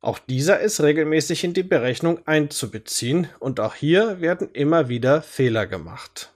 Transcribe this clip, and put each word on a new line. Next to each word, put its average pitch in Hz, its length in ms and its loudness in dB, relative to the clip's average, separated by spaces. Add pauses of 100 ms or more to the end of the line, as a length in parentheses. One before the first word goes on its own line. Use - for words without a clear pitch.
Auch 113 140 -4
dieser 139 400 0
ist 208 240 0
regelmäßig 156 640 2
in 175 80 -2
die 185 100 0
Berechnung 165 640 0
einzubeziehen 147 1000 -2 (100)
und 123 220 -4
auch 110 120 -2
hier 185 460 2
werden 175 320 -2
immer 151 380 2
wieder 127 320 2
Fehler 113 440 0
gemacht. - 720 -12